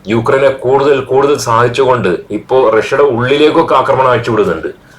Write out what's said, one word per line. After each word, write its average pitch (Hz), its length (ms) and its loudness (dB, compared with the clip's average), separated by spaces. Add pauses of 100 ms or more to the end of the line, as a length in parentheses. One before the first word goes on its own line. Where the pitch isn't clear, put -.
യുക്രൈനെ 135 400 0
കൂടുതൽ 135 520 0
കൂടുതൽ 147 360 0
സഹായിച്ചുകൊണ്ട് 117 800 0 (140)
ഇപ്പോ 117 400 0
റഷ്യയുടെ 123 340 0
ഉള്ളിലേക്കൊക്കെ 147 680 0
ആക്രമണം 127 360 0
അയച്ചുവിടുന്നുണ്ട്. 104 760 -2 (120)